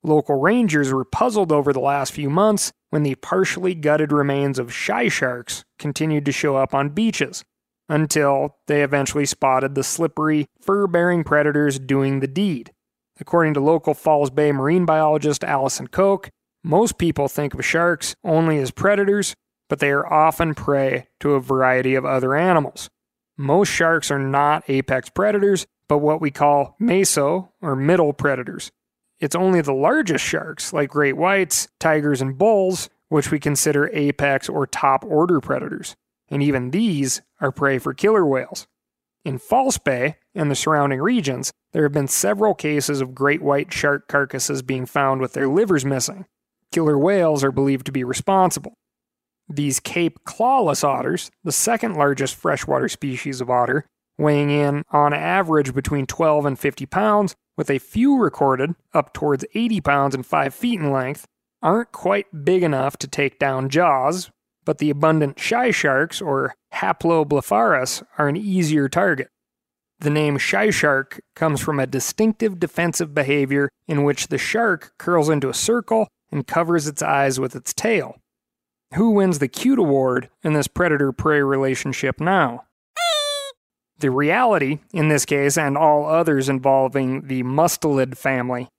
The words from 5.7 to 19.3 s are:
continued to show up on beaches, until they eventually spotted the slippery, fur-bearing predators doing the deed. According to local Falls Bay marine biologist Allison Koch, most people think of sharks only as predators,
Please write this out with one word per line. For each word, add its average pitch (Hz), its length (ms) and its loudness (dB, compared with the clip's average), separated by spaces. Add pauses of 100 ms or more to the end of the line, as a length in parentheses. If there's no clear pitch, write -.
continued 151 480 -2
to 143 60 -2
show 139 240 -2
up 135 180 0
on 139 160 0
beaches, 208 520 -2 (460)
until 147 680 0 (100)
they 147 160 2
eventually 143 420 0
spotted 135 500 0
the 135 80 -2
slippery, 156 640 -2 (140)
fur-bearing 175 640 2
predators 147 540 2
doing 135 420 0
the 131 60 -4
deed. 147 440 -4 (480)
According 160 360 2
to 143 60 0
local 151 340 2
Falls 147 360 2
Bay 147 220 2
marine 147 320 2
biologist 156 580 2
Allison 135 440 -4
Koch, 196 420 0 (340)
most 180 360 2
people 151 300 0
think 147 260 -4
of 135 100 -8
sharks 170 580 -2
only 160 360 2
as 127 120 -2
predators, 202 640 0 (360)